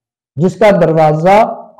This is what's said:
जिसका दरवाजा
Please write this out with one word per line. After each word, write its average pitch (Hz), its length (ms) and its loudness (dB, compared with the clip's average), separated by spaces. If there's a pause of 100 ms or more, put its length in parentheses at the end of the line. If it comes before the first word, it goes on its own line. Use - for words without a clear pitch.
(380)
जिसका 185 320 0
दरवाजा 160 720 0 (380)